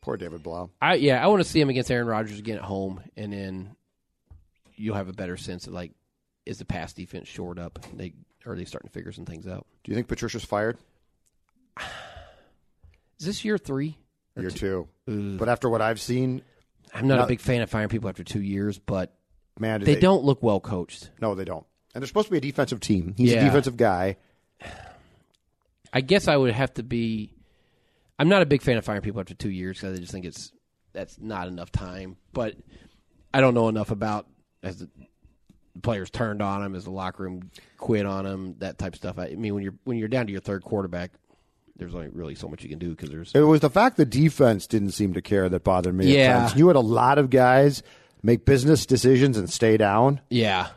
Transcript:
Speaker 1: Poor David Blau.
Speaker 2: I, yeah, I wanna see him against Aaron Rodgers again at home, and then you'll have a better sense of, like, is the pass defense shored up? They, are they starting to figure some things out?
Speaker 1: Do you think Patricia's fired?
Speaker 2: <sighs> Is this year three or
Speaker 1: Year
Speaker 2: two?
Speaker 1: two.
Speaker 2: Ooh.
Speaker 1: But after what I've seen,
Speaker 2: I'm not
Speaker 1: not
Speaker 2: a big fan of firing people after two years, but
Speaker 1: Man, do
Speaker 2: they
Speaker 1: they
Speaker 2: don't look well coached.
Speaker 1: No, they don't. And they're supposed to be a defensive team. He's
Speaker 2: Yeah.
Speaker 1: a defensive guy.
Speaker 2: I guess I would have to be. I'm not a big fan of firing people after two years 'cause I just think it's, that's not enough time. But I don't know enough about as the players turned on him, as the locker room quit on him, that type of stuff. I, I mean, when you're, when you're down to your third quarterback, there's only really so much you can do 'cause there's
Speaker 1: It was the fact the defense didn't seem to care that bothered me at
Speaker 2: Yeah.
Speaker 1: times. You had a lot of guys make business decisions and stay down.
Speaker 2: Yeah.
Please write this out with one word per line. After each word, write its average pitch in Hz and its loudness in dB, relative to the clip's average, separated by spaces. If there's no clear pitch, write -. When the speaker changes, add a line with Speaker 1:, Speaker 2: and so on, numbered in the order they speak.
Speaker 1:
Poor 117 -6
David 85 -12
Blau. 87 -12
Speaker 2:
I, 165 2
yeah, 131 2
I - 0
wanna 190 4
see - 0
him 143 4
against 127 -2
Aaron 120 0
Rodgers 110 -4
again 104 -8
at - -12
home, 95 -8
and 104 -10
then 95 -12
you'll 107 -6
have 98 -6
a 92 -14
better 90 -10
sense 90 -14
of, 92 -16
like, 90 -12
is 95 -12
the - -16
pass 90 -10
defense - -16
shored 87 -14
up? 85 -16
They, 90 -14
are 110 -12
they 90 -12
starting - -16
to - -20
figure 87 -14
some 95 -16
things 85 -16
out? 92 -14
Speaker 1:
Do - -8
you 101 -2
think 120 -4
Patricia's 117 -8
fired? 107 -2
Speaker 2:
<sighs> - -16
Is 156 -12
this 196 -8
year 208 0
three 143 -6
or - -10
Speaker 1:
Year 92 -6
Speaker 2:
two? 95 -4
Speaker 1:
two. 123 -8
Speaker 2:
Ooh. 101 -6
Speaker 1:
But 113 -2
after 120 0
what 113 0
I've 110 -2
seen, 127 -2
Speaker 2:
I'm 113 -2
not 135 4
Speaker 1:
not 123 4
Speaker 2:
a - -6
big 120 -2
fan 120 -2
of 107 -4
firing 107 -2
people 104 -6
after 90 -12
two 104 -6
years, 98 -4
but 95 -6
Speaker 1:
Man, 110 -2
do 98 -4
Speaker 2:
they 147 4
Speaker 1:
they - 2
Speaker 2:
don't 180 4
look 139 2
well 104 2
coached. - -8
Speaker 1:
No, 110 -2
they 95 -8
don't. 82 -12
And 123 -10
they're 135 -10
supposed 214 -2
to - -6
be 175 0
a 131 0
defensive 135 -4
team. 92 -2
He's 123 6
Speaker 2:
Yeah. 117 4
Speaker 1:
a - 6
defensive 131 2
guy. 98 2
Speaker 2:
I 131 0
guess 180 2
I 160 2
would 131 2
have 131 -2
to 117 -10
be. 113 -6
I'm 147 4
not 190 6
a 165 6
big 139 2
fan 120 2
of 107 -2
firing 104 -4
people 98 -8
after 92 -12
two 104 -6
years 92 -8
'cause 95 -8
I 92 -8
just 87 -14
think 90 -12
it's, - -14
that's - -14
not 98 -8
enough 90 -14
time. 92 -8
But 117 -6
I 135 4
don't 131 6
know 117 4
enough 107 -4
about 104 -4
as 90 -10
the 82 -16
players 101 -4
turned 104 -4
on 101 -2
him, 98 -8
as 90 -12
the 92 -12
locker 95 -8
room 92 -12
quit 104 0
on 98 -4
him, 95 -10
that 95 -10
type 90 -8
of - -20
stuff. 92 -10
I, 90 -8
I 76 -10
mean, 107 -6
when 101 -4
you're, 98 -8
when 123 -4
you're 107 -4
down 123 -2
to 101 -10
your 98 -8
third 98 -6
quarterback, 90 -6
there's 87 -12
only 82 -10
really 78 -12
so - -14
much 78 -14
you - -16
can 76 -12
do 85 -6
'cause 78 -12
there's 82 -14
Speaker 1:
It 143 8
was 151 8
the 147 4
fact 220 4
the 151 6
defense 123 4
didn't 101 0
seem 95 0
to 90 -2
care 95 2
that 90 -2
bothered 90 2
me 92 2
at 139 6
Speaker 2:
Yeah. 127 6
Speaker 1:
times. 110 -2
You 165 8
had 165 8
a 131 6
lot 120 4
of 135 4
guys 131 6
make 113 4
business 139 6
decisions 131 4
and 107 -4
stay 110 4
down. 110 4
Speaker 2:
Yeah. 101 0